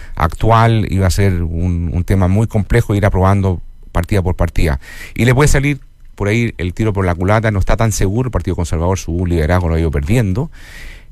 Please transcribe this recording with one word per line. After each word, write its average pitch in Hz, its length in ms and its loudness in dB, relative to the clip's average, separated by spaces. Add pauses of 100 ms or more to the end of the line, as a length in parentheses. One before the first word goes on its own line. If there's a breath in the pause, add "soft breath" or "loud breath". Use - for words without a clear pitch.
(140 loud breath)
actual 113 760 2
iba 95 160 2
a 90 40 4
ser 92 320 2
un, 85 500 -2
un 90 120 0
tema 95 240 2
muy 107 180 2
complejo, 110 480 0
ir 98 100 0
aprobando 95 560 2 (320)
partida 92 300 0
por 87 140 0
partida. 78 420 0 (360 loud breath)
Y - 100 0
le 127 100 4
puede 143 140 4
salir 143 320 2 (340)
por 101 140 -4
ahí 117 300 -2
el 90 160 -4
tiro 110 180 0
por 95 120 0
la 90 100 0
culata, 104 360 0
no 104 80 0
está 104 180 2
tan 113 160 2
seguro, 113 360 0
el - 40 -8
Partido 90 240 -2
Conservador 87 420 -2
su 87 280 -4
liderazgo 85 420 0
lo 82 60 0
ha 82 60 0
ido 82 100 0
perdiendo. 98 600 -2 (600 loud breath)